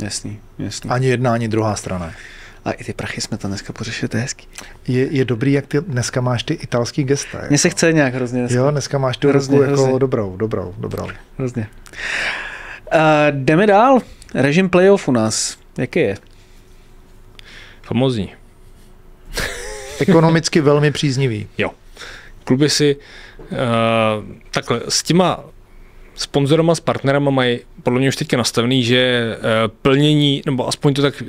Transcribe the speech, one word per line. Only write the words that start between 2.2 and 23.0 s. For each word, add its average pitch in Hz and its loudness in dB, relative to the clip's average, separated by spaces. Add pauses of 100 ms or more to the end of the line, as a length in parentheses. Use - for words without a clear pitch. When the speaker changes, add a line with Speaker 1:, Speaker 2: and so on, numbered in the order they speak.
Speaker 1:
A 113 -4
i - -10
ty 110 -10
prachy - -8
jsme - -8
to 104 -8
dneska - -8
pořešili, 113 -8
to 113 -4
je 113 -2
hezký. - -12 (400)
Speaker 2:
Je, 127 0
je 131 0
dobrý, 123 0
jak 139 -2
ty 147 -2
dneska 123 -4
máš 123 0
ty 147 -4
italský 127 -4
gesta, 135 -2 (120)
Speaker 1:
Mně 143 4
se 175 4
Speaker 2:
jako. 170 -2
Speaker 1:
chce 165 4
nějak 139 2
hrozně 123 -2
dneska. 123 0
Speaker 2:
Jo, 135 4
dneska 139 -2
máš 131 -2
tu 143 2
Speaker 1:
Hrozně, 139 4
Speaker 2:
ruku 139 6
jako 139 2
Speaker 1:
hrozně. 131 2
Speaker 2:
dobrou, 113 -2
dobrou, 101 -4
dobrou. 101 -8 (300)
Speaker 1:
Hrozně. 123 -6 (1200)
A 156 4
jdeme 156 2
dál. 226 6 (340)
Režim 151 2
playoff 190 4
u 143 2
nás. 110 0 (200)
Jaký 139 -2
je? 101 0 (1600)
Speaker 3:
Famózní. 117 -2 (1700)
Speaker 2:
Ekonomicky 165 4
velmi 147 4
příznivý. 127 -2 (100)
Speaker 3:
Jo. 95 -2 (720)
Kluby 139 2
si, 143 2 (560)